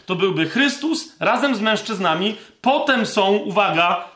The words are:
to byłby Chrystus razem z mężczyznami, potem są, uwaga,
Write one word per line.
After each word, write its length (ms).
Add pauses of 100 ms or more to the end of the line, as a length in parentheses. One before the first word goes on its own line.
to 100
byłby 340
Chrystus 720
razem 360
z 60
mężczyznami, 760 (260)
potem 440
są, 260
uwaga, 760 (100)